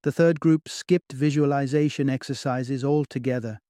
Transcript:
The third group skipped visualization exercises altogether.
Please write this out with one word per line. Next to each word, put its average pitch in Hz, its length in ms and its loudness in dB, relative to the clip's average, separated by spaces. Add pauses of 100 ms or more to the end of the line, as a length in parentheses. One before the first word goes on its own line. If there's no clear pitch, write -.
The 147 80 -2
third 165 300 2
group 160 260 2
skipped - 460 -2
visualization 143 960 0
exercises 131 720 -4
altogether. 127 760 -2 (100)